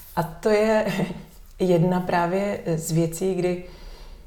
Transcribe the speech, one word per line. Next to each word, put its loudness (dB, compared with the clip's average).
A 0
to -4
je 4
<laughs> -20
jedna 4
právě -2
z -6
věcí, 0
kdy 2